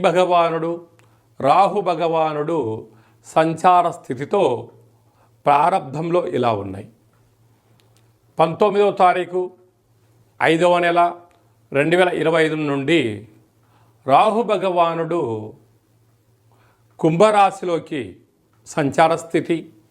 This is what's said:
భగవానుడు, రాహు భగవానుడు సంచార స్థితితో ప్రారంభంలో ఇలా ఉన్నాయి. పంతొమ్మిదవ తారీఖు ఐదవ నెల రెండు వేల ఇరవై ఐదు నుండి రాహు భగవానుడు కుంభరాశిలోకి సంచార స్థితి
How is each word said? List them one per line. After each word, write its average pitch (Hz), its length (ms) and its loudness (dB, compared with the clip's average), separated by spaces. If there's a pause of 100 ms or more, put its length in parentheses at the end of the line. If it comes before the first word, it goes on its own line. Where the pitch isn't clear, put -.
భగవానుడు, 170 680 0 (680)
రాహు 175 400 2
భగవానుడు 160 800 -2 (680)
సంచార 165 640 2
స్థితితో 143 520 -4 (1040)
ప్రారంభంలో 160 760 0 (160)
ఇలా 120 140 0 (120)
ఉన్నాయి. 98 240 -14 (1500)
పంతొమ్మిదవ 196 540 0
తారీఖు 180 480 0 (1000)
ఐదవ 165 380 4
నెల 170 220 2 (720)
రెండు 147 240 0
వేల 180 140 2 (120)
ఇరవై 160 240 0
ఐదు 156 100 -4 (140)
నుండి 139 280 0 (1080)
రాహు 185 360 2
భగవానుడు 175 800 -2 (1800)
కుంభరాశిలోకి 180 1000 2 (640)
సంచార 160 500 0
స్థితి 165 400 -4 (340)